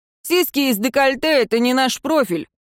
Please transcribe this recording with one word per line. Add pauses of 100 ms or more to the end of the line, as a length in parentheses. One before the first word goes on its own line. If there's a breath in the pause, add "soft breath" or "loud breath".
(220)
Сиськи
из
декольте — (140)
это
не
наш
профиль. (220)